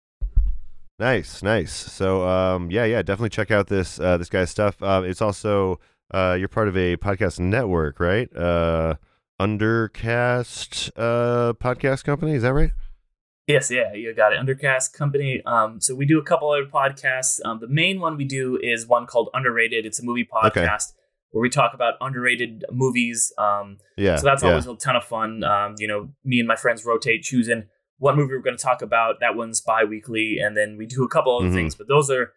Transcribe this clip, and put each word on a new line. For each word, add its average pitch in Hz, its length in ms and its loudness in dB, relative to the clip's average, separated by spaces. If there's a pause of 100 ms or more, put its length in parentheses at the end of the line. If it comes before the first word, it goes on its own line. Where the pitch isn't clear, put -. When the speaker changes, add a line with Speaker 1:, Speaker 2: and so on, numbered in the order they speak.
(1000)
Speaker 1:
Nice, 110 440 -2
nice. 98 280 2
So, 95 560 -2
um, 92 440 2
yeah, 117 140 2
yeah, 110 180 2
definitely 101 260 -2
check 104 220 -4
out 101 160 4
this, 95 320 -2
uh, 87 180 2
this 87 120 -8
guy's 92 200 0
stuff. 104 320 -2
Um, 95 240 2
it's 90 160 -6
also, 101 580 0 (320)
uh, 92 280 2
you're 95 80 -2
part 110 200 0
of 92 80 0
a 90 220 2
podcast 98 420 -2
network, 90 600 0
right? 98 360 0
Uh, 82 600 0 (440)
Undercast, 113 1600 -2
uh, 120 560 0
podcast 131 500 -2
company, 151 300 -2
is 131 80 0
that 127 120 2
right? - 180 6 (760)
Speaker 2:
Yes, 139 240 4
yeah, 117 240 0
you 113 200 -8
got 110 200 6
it. 76 60 2
Undercast 135 540 0
company. 139 520 -2
Um, 113 340 0
so 135 140 -2
we 135 140 -2
do 156 120 6
a 143 40 0
couple 151 260 2
other 143 160 2
podcasts. 135 800 -2
Um, 113 160 -6
the 113 60 -12
main 170 340 2
one 160 160 -2
we 139 80 -4
do 131 360 -4
is 113 260 -2
one 120 180 2
called 117 300 0
Underrated. 117 500 0
It's 107 140 -8
a 120 40 -10
movie 120 240 -2 (160)
Speaker 1:
Okay. 104 220 4
Speaker 2:
podcast 104 280 -2 (360)
where 110 120 -2
we 123 80 2
talk 123 260 2
about 120 260 0
underrated 123 680 -2
movies. 120 680 0
Um, 101 400 -2 (180)
Speaker 1:
Yeah, 98 220 2
Speaker 2:
so 73 80 -2
that's 139 180 0
Speaker 1:
yeah. 92 60 4
Speaker 2:
always 80 160 2
a 120 100 -12
ton 127 200 -2
of 117 100 -2
fun. 110 380 -6
Um, 104 340 0
you 107 100 -6
know, 104 220 -6 (160)
me 127 140 2
and 117 80 2
my 113 80 2
friends 117 280 -2
rotate 113 400 0
choosing 117 420 0 (340)
what 139 180 2
movie 139 160 2
we're 127 80 -4
gonna 123 160 -4
talk 127 240 0
about. 113 400 0
That 113 140 0
one's 113 260 -4
bi-weekly, 110 800 0
and 104 180 -2
then 107 200 0
we 110 80 -10
do 127 180 -2
a 123 40 0
couple 127 300 2
other 101 100 0
Speaker 1:
Mm-hmm. 90 80 2
Speaker 2:
things. 82 200 -2
But 107 120 -10
those 143 240 2
are 127 260 -2